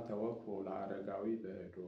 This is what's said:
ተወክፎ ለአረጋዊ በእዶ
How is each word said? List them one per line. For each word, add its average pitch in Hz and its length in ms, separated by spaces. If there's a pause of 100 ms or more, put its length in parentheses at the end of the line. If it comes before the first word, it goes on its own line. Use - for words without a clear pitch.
ተወክፎ 110 440 (160)
ለአረጋዊ 98 640 (120)
በእዶ 95 380 (120)